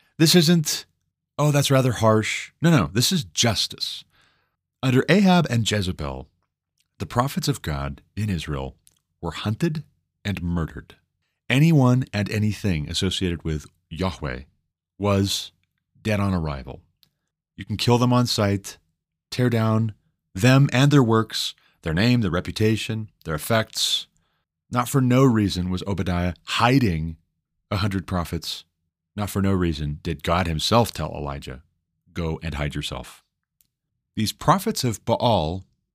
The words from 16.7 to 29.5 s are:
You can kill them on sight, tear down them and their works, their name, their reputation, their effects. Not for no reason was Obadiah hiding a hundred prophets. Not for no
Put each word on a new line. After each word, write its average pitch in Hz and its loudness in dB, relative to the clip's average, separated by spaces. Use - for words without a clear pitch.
You 98 -14
can 104 -6
kill 120 2
them 123 2
on 123 2
sight, 101 -2
tear 123 0
down 110 0
them 131 6
and 139 4
their 143 8
works, 113 0
their 80 -4
name, 120 2
their 95 0
reputation, 107 -2
their 80 -4
effects. - -4
Not 120 -2
for 139 2
no 127 4
reason 98 2
was 92 -4
Obadiah 90 -2
hiding 101 0
a 107 -2
hundred 95 -4
prophets. 85 -6
Not 104 -6
for 104 -2
no 98 2